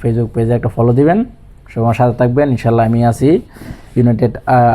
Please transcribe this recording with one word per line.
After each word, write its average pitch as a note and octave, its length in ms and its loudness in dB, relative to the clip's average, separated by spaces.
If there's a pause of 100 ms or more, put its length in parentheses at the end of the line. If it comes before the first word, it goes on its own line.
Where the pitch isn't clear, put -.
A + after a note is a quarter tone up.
Facebook A#2 240 -2
পেজে A2+ 260 -2
একটা A#2 160 -2
ফলো A#2+ 240 0
দিবেন। E3 320 2 (440)
সবাই - 140 -4
আমার A#2 100 0
সাথে B2 240 0
থাকবেন। B2+ 320 0
ইনশাল্লাহ A#2 360 0
আমি A#2 200 0
আছি C3 360 0 (540)
ইউনাইটেড, A#2+ 500 0
আ-, B2 300 2